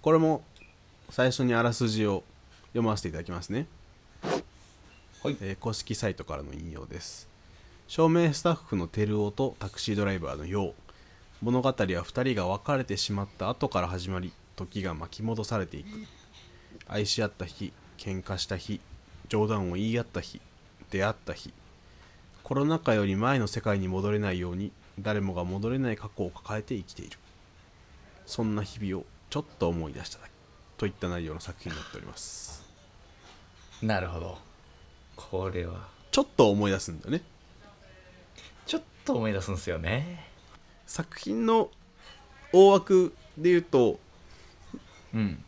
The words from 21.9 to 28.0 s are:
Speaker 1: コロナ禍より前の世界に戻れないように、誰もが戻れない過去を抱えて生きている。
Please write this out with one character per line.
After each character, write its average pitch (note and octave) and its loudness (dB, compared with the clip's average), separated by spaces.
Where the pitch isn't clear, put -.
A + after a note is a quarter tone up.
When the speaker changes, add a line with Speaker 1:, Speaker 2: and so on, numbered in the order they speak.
Speaker 1:
コ - -6
ロ C#3 2
ナ D#3+ 2
禍 B2 2
よ G#2 4
り F#2+ 2
前 B2 2
の A2+ 2
世 A2+ -4
界 G#2 0
に F#2+ 0
戻 F#2+ 0
れ G#2+ 0
な G#2 0
い F2+ -2
よ F2 -4
う F2+ -6
に、 G2 -4
誰 G#2 0
も G2 -2
が F2 -2
戻 G2 -2
れ C3 -2
な C3 0
い G#2 -2
過 G2+ -12
去 G2 -4
を F2 -4
抱 - -8
え G#2+ -6
て C3 -8
生 G2+ -6
き - -18
て - -14
い - -14
る。 - -16